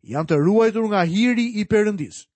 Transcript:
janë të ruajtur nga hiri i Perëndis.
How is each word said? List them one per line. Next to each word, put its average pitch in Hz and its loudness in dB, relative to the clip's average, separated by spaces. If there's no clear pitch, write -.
janë 151 -6
të 156 2
ruajtur 220 2
nga 202 2
hiri 233 0
i 208 -2
Perëndis. 208 -2